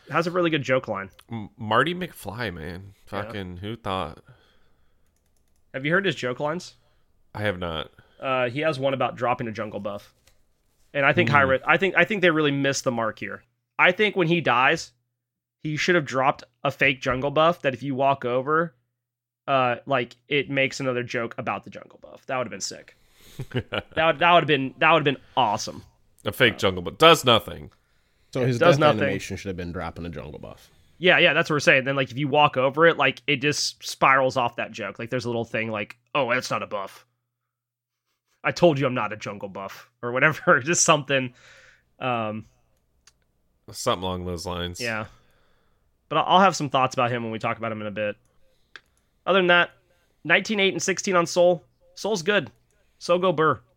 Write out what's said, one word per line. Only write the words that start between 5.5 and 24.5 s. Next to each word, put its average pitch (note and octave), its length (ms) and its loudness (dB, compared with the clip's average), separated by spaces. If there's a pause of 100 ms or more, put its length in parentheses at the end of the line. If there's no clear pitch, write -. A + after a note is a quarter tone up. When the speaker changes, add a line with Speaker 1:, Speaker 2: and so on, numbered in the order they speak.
Speaker 1:
Have C3+ 100 -8
you D3 80 0
heard G3 140 2
his D#3 80 0
joke B2 260 -6
lines? D#3 340 -6 (600)
Speaker 2:
I G2+ 80 -8
have G2+ 160 -2
not. E2 320 -6 (300)
Speaker 1:
Uh, B2+ 280 0
he B2 120 -6
has D#3 180 -2
one C3+ 160 -2
about A#2+ 220 -2
dropping A#2+ 320 -2
a A2 40 -8
jungle G#2+ 280 -8
buff. G2+ 340 -12 (800)
And C#3 140 2
I D3 60 6
think C3+ 180 2
Speaker 2:
Mm. D3 40 6
Speaker 1:
Hyrule, C3 320 4
I D#3 120 6
think, F#3 180 0
I E3+ 80 6
think F#3+ 180 0
they F3+ 80 6
really D#3 200 2
missed C#3 340 -2
the C3 80 0
mark A2+ 260 -4
here. G2+ 240 -14 (360)
I E3 140 6
think G#3 240 0
when F3 120 2
he E3+ 120 2
dies, C3 520 2 (720)
he D3+ 140 -6
should F3 180 0
have E3 100 2
dropped C3+ 400 -2 (180)
a C#3+ 80 0
fake C#3 300 0
jungle C3+ 300 -2
buff D#3 320 2
that C#3 120 -2
if A#2 80 -12
you C#3 120 -6
walk C3+ 300 0
over, C#3+ 500 -2 (720)
uh, B2+ 300 2 (100)
like, B2 300 -2 (120)
it C#3 220 -2
makes C3+ 300 0
another B2 220 -2
joke A#2 360 -6
about G2+ 260 -6
the G2+ 60 -18
jungle - 320 -20
buff. - 240 -20
That C3+ 100 -6
would B2+ 100 -4
have G2 60 -14
been F#2+ 80 -14
sick. - 360 -14 (420)
Speaker 2:
<laughs> C3 120 -14 (440)
Speaker 1:
That D#3+ 120 0
would, D#3 120 0
that F3 140 6
would E3+ 100 6
have D3 40 -4
been, C3+ 320 0